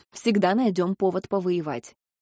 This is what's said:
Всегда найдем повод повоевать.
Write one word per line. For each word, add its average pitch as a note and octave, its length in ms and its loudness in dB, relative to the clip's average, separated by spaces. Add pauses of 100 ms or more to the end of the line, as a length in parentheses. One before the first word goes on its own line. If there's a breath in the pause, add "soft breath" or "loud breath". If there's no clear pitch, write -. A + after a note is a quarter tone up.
(120)
Всегда G3+ 420 2
найдем F#3+ 420 0
повод F#3 320 0
повоевать. F3 680 -4 (260)